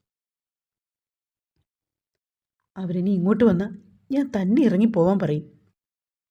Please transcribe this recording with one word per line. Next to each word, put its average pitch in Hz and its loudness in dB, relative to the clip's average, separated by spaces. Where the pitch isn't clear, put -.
അവരിനി 180 -4
ഇങ്ങോട്ട് 202 2
വന്നാൽ 196 2
ഞാൻ 277 -2
തന്നെ 202 0
ഇറങ്ങി 214 2
പോവാൻ 190 2
പറയും. 151 -4